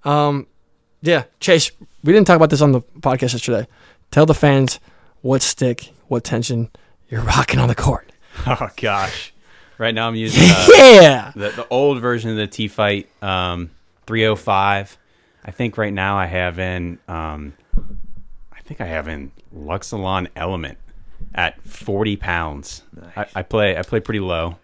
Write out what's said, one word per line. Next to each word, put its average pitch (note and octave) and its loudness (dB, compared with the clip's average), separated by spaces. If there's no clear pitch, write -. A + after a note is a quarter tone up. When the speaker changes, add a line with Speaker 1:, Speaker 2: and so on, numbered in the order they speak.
Speaker 1:
Um, D3 -2
yeah, D#3 0
Chase, E3 2
we D3+ 2
didn't G3+ 6
talk F3+ 6
about D#3+ 4
this D3+ 2
on D3 4
the B2 0
podcast B2+ -2
yesterday. A2+ -4
Tell D3+ 4
the D#3 2
fans C3+ 0
what C3 -2
stick, - -4
what A#2+ -4
tension A#2 -4
you're A2+ -6
rocking - -2
on B2 2
the A#2+ 0
court. - -4
Speaker 2:
<laughs> - -20
Oh, B2 -4
gosh. G2 -6
Right A2+ -4
now A2+ -4
I'm A2+ -6
using, A2 0
uh, - 4
Speaker 1:
<laughs> A#4+ 12
Yeah! E3 10
Speaker 2:
the, G#2 -4
the A#2+ -12
old C3+ 0
version A#2 -2
of A2 -4
the G#2+ -4
T-Fight, G2+ -4
um, F2+ -4
three A2+ -2
oh A2 0
five. G2 -2
I G#2 -16
think A2 -8
right G#2+ -4
now G2 -2
I F#2+ -2
have F2+ -6
in, F2+ -8
um, D#2 -12
I - -20
think - -18
I F#2+ -8
have D#2+ -8
in C#2+ -12
Luxilon F#2 -8
Element E2+ -10
at E2+ -6
forty G2+ -6
pounds. D#2+ -8
Speaker 3:
Nice. F2 -12
Speaker 2:
I, G2 -6
I - -10
play, G2+ -2
I E2 -8
play A2 -4
pretty G#2+ -8
low. F2 -6